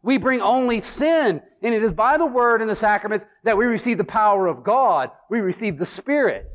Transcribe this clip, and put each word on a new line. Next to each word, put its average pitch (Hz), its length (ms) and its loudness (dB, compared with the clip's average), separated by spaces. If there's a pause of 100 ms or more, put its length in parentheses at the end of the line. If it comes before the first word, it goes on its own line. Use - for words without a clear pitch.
We 247 160 0
bring 247 220 0
only 233 400 2
sin. 285 600 0 (220)
And 233 120 0
it 214 80 0
is 220 100 0
by 240 260 2
the 330 80 2
word 240 340 2
and 220 80 -4
the 208 80 -2
sacraments 208 480 -2 (200)
that 220 120 2
we 226 100 2
receive 226 320 -2
the 190 60 -2
power 208 420 2
of 131 180 -4
God. 196 460 2 (200)
We 226 100 0
receive 185 380 -4
the - 80 -4
Spirit. 220 680 -2